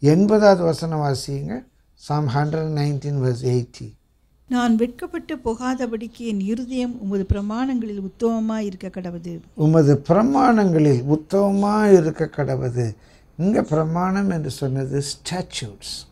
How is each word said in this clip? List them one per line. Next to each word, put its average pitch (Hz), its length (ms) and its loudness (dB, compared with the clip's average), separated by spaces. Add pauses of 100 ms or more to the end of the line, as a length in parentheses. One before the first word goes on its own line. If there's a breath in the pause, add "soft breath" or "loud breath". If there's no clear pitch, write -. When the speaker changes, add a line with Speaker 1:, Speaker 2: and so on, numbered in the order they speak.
Speaker 1:
எண்பதாவது 196 600 6
வசனம் 165 360 -2
வாசியுங்க. 147 680 -4 (280)
Psalm 151 340 -4
hundred 151 440 -2
nineteen 143 500 -2
verse 127 220 -2
eighty. 120 540 -4 (500)
Speaker 2:
நான் 240 280 2
வெட்கப்பட்டு 311 600 -4
போகாதபடிக்கு 240 840 -6
என் 226 220 -6
இருதயம் 240 600 -6
உமது 196 280 -4
பிரமாணங்களில் 214 800 -4
உத்தமமாய் 220 560 -2
இருக்க 190 220 -10
கடவது. 175 540 -12 (140)
Speaker 1:
உமது 151 540 4
பிரமாணங்களில் 202 920 4
உத்தமமாய் 196 880 2
இருக்க 160 340 2
கடவது. 127 680 -4 (420 soft breath)
இங்க 202 240 2
பிரமாணம் 175 680 0
என்று 156 200 -4
சொன்னது 135 520 -4
ஸ்டாட்யூட்ஸ். - 1120 -10